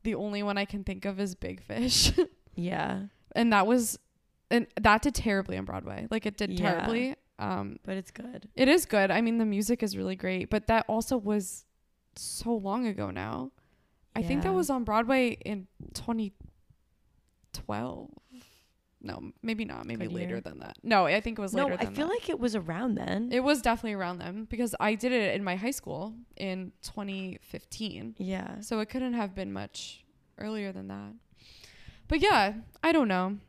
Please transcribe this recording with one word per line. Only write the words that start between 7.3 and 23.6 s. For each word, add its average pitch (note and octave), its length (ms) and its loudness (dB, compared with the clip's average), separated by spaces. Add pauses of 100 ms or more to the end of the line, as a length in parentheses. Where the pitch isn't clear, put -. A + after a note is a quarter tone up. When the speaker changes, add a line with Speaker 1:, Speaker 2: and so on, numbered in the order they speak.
Speaker 1:
Um, G3+ 460 -4
Speaker 2:
But F#3+ 140 -6
it's F#3 120 -12
good. B3 460 -14
Speaker 1:
it C4 100 6
is D#4+ 200 8
good. G3 240 4
I F#3 100 4
mean, A3+ 180 2
the A3+ 60 4
music G#3+ 380 2
is G3 140 -2
really F#3+ 200 -2
great, F#3 340 -2
but G#3+ 160 2
that A3+ 220 4
also A3+ 280 0
was G#3 480 -2 (520)
so - 380 -6
long G#3+ 320 -2
ago - 240 -2
now. B3+ 420 -6 (640)
I A3 60 0
think C#4 200 0
that F#4 60 2
Speaker 2:
Yeah. F#4+ 60 4
Speaker 1:
was F4+ 160 2
on B3+ 140 2
Broadway A#3 600 4
in F#3+ 240 -6 (240)
twenty A3 400 -2 (1200)
twelve. - 560 -8 (960)
No, - 300 -10 (100)
maybe A3+ 240 -4
not. - 180 -10
Maybe G#3+ 220 -6
Speaker 2:
Good F3 80 -6
Speaker 1:
later F3+ 220 -4
Speaker 2:
year. F#2+ 40 -4
Speaker 1:
than - 200 -12
that. - 220 -16
No, G3+ 220 6
I F3 160 4
think A3 180 -6
it G#3 40 -4
was F#3+ 100 -4
Speaker 2:
No, F#3 120 2
Speaker 1:
later F3+ 140 0
Speaker 2:
I - 60 -2
Speaker 1:
than G3+ 100 -8
Speaker 2:
feel C#4+ 140 0
Speaker 1:
that. G4 60 0
Speaker 2:
like A#4 160 -4
it D#4+ 100 -4
was A3+ 160 0
around F#3+ 380 -2
then. G#3 360 -2
Speaker 1:
It B3 100 2
was C#4 200 4